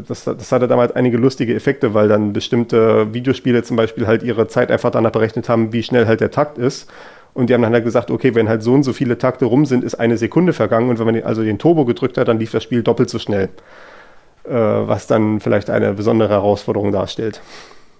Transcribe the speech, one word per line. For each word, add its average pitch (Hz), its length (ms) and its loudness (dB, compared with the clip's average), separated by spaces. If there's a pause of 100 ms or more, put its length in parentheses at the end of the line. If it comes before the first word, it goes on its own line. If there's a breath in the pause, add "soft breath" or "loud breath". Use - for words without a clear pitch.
das, - 160 -10
das - 300 -6
hatte 123 160 2
damals 123 260 2
einige 123 220 0
lustige 120 360 0
Effekte, 113 420 -2
weil 107 120 4
dann 104 260 2
bestimmte 110 800 2
Videospiele 123 520 0
zum 127 120 -4
Beispiel 113 300 -2
halt 113 160 2
ihre 117 240 0
Zeit - 240 0
einfach 117 220 0
danach 113 180 2
berechnet 110 380 -2
haben, 113 240 0
wie 117 100 -2
schnell 120 240 2
halt 110 140 2
der - 100 0
Takt 147 260 -2
ist. 123 320 -4 (440 loud breath)
Und 123 180 0
die 123 40 4
haben 120 80 4
dann 113 100 2
halt 117 100 2
gesagt, 117 300 -2
okay, 120 240 0
wenn 110 120 2
halt 110 140 0
so 117 100 2
und 143 120 4
so 127 80 -2
viele 123 260 -2
Takte 127 280 0
rum 131 200 2
sind, 123 160 0
ist - 140 -6
eine 117 200 0
Sekunde 156 360 0
vergangen. 113 380 2
Und 117 100 0
wenn 113 60 0
man 113 100 2
den, 110 80 -4
also 113 180 -2
den 107 160 -2
Turbo 160 260 4
gedrückt 120 340 -2
hat, 123 100 0
dann 113 100 2
lief 113 140 -6
das 113 100 -2
Spiel 117 220 -2
doppelt 120 260 0
so 117 80 -6
schnell. 104 300 -4 (960 loud breath)
Äh, - 80 -10
was 107 560 0
dann 110 320 2
vielleicht 110 300 -2
eine 107 240 0
besondere 107 340 2
Herausforderung 101 640 0
darstellt. 101 480 -4 (600 loud breath)